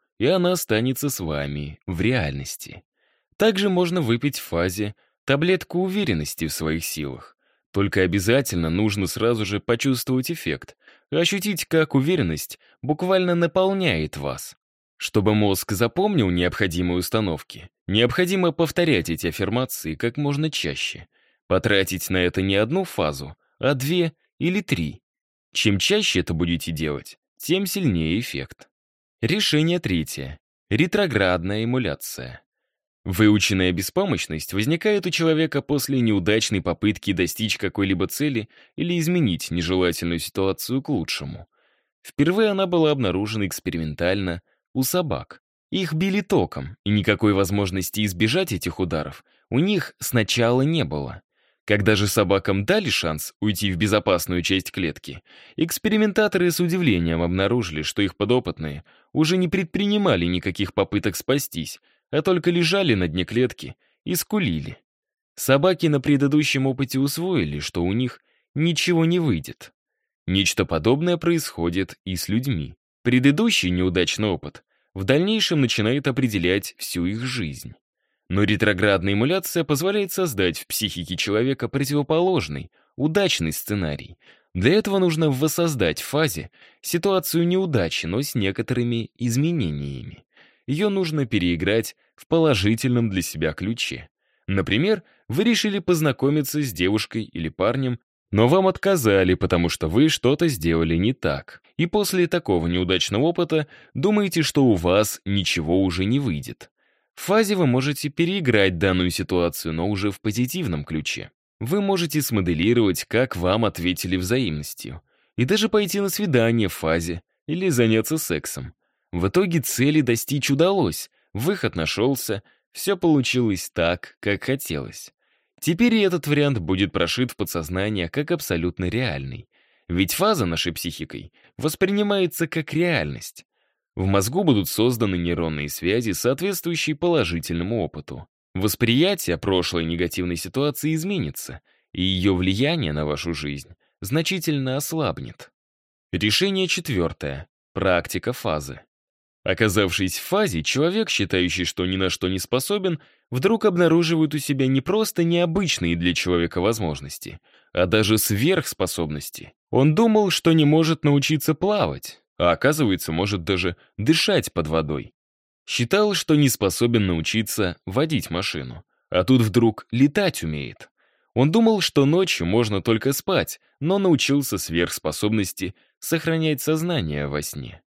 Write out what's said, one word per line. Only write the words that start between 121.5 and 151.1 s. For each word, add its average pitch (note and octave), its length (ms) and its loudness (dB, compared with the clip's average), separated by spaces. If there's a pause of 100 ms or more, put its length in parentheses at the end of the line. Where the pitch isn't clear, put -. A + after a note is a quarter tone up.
нашелся, G2+ 680 -2 (300)
все G3 240 -2
получилось B2+ 760 2
так, F2 480 -2
как G2+ 240 -2
хотелось. E2 680 -6 (480)
Теперь A3+ 340 2
и G#3+ 80 4
этот F3 260 0
вариант C#3+ 300 2
будет F#2 340 0
прошит A#2 400 0
в - 40 -20
подсознание F2+ 720 -4
как D3+ 220 -4
абсолютно F2+ 540 -2
реальный. E2 640 -4 (400)
Ведь F2+ 260 0
фаза F#3 320 2
нашей E2 260 -2
психикой - 600 -10 (240)
воспринимается F#3+ 920 0
как - 280 -6
реальность. A2 680 -2 (520)
В F#2+ 100 -2
мозгу G2+ 380 2
будут G#2+ 240 4
созданы A2 480 0
нейронные E2 520 -2
связи, G2+ 440 -2
соответствующие D#3+ 800 -2
положительному F#2+ 880 -2
опыту. D2 460 -10 (260)
Восприятие A2 840 0
прошлой F2+ 480 0
негативной F2 500 -2
ситуации C#3+ 580 -4
изменится, D#3 680 -6 (300)
и F#2 100 -4
ее F#2+ 340 2
влияние G2 560 0
на D2+ 140 -2
вашу D2+ 280 -4
жизнь C#2+ 360 -10 (300)
значительно C#3+ 760 -2
ослабнет. A#2 760 -6 (640)
Решение F#3 560 0
четвертое. E2 800 -4 (240)
Практика F#2 600 0
фазы. D#2 500 -6 (600)
Оказавшись G2 760 0
в - 40 -10
фазе, D#3+ 400 0
человек, F#3 480 0